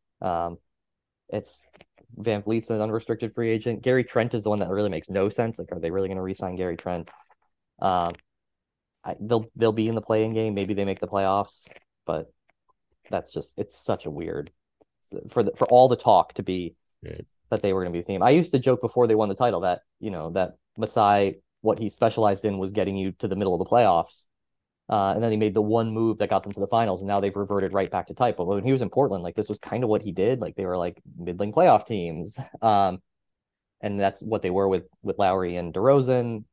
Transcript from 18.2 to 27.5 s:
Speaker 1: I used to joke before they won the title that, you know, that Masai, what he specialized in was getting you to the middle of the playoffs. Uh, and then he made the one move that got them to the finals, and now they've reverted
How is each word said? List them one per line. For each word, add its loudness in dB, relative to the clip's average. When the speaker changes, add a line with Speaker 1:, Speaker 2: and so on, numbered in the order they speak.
Speaker 1:
I 6
used 4
to 2
joke 2
before 2
they 4
won 2
the -4
title 2
that, 0
you -8
know, -8
that -2
Masai, 2
what 0
he -4
specialized 2
in 0
was -4
getting -2
you -2
to -4
the -4
middle 0
of -2
the -2
playoffs. 2
Uh, 0
and 0
then 2
he 2
made 2
the 2
one 0
move 0
that -2
got 0
them -10
to -12
the -2
finals, 0
and -6
now 0
they've -2
reverted -2